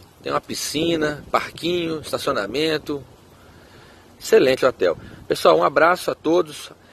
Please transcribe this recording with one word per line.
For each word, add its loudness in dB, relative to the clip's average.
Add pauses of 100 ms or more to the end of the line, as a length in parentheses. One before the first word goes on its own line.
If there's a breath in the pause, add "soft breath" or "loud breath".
(220)
Tem -6
uma 0
piscina, -4
parquinho, -4
estacionamento. -4 (1160 loud breath)
Excelente 4
hotel. 2 (280 loud breath)
Pessoal, 4
um 2
abraço 2
a -4
todos. -2 (220 soft breath)